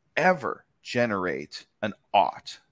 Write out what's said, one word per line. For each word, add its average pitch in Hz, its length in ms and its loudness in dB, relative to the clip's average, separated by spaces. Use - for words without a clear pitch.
ever 156 480 0
generate 92 840 -2
an 104 100 -4
ought. - 440 2